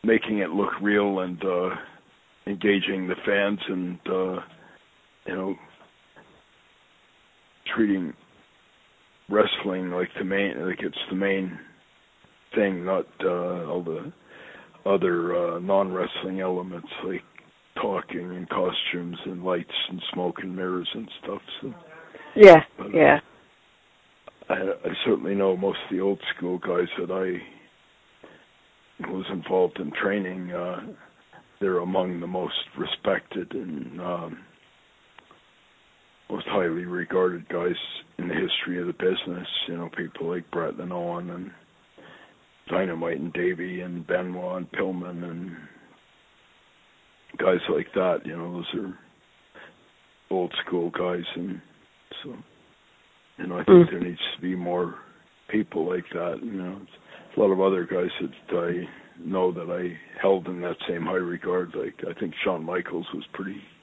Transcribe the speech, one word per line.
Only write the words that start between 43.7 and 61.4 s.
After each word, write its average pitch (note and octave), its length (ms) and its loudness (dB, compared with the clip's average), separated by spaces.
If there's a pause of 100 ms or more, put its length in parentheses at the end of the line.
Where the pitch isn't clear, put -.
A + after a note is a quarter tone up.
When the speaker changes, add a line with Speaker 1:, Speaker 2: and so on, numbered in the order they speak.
Speaker 1:
and F2 260 -10
Benoit F2+ 500 -2
and F2 140 -8
Pillman F2+ 580 -4
and F2 220 -10 (1900)
guys F#2 220 4 (100)
like D#2 260 0
that. F#2 300 2
You E2 120 -8
know, F2 160 -8
those F2+ 280 -6
are F#2 160 -10 (1300)
old F2+ 240 -2 (120)
school F2 260 -2
guys, F2+ 340 -2 (100)
and F2+ 240 -6 (640)
so, C3+ 100 -12 (1040)
you - 100 -8
know, F3+ 120 -6
I E3+ 60 -4
think F3 220 12
Speaker 2:
Mm. - 40 -4
Speaker 1:
there F2+ 80 -4
needs F2 220 -6 (140)
to - 60 -16
be F#2 140 -2
more F2 400 -2 (540)
people F2+ 400 0
like F2+ 240 -2
that. E2+ 280 -4
You A#2 100 -8 (120)
know, F#2+ 180 -8 (540)
a - 40 -2
lot G2+ 120 4
of F#2 80 2
other F#2+ 240 2
guys F2+ 280 -2 (100)
that F2 360 -6
I F2 300 -2 (320)
know F#2 320 0
that E2+ 180 -8
I F2 300 -4 (220)
held F#2+ 260 4
in F2+ 140 -6
that F2 160 -4 (100)
same E2+ 160 -4
high F#2 120 -2
regard. F2 600 -2